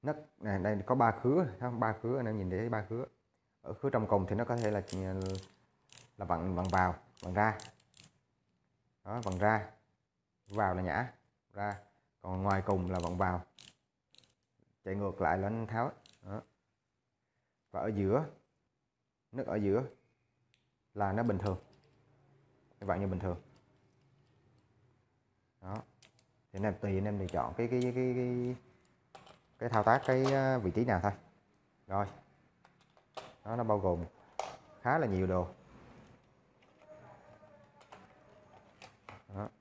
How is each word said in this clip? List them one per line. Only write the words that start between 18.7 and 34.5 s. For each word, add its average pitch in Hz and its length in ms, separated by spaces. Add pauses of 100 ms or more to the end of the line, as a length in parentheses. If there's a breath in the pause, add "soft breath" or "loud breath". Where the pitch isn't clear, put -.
nấc 127 160
ở 90 80
giữa 107 280 (1120)
là 101 180
nó 110 120
bình 104 140
thường. 90 200 (1200)
Các 101 60
bạn 92 140
như 101 80
bình 92 120
thường. 87 220 (2250)
Đó. 95 140 (760)
Thì 98 80
anh 98 40
em 101 180
tùy 98 160
anh 98 80
em 104 140
lựa 95 80
chọn - 300
cái, 117 100
cái, 123 140
cái, 123 120
cái, 123 640 (1040)
cái 117 100
thao 110 140
tác, 123 220
cái, 135 280
à, 131 240
vị 95 140
trí 107 140
nào 104 180
thôi. 101 80 (760)
Rồi. 101 200 (1400)
Đó, 110 100
nó 120 80
bao 107 160
gồm 87 260 (760)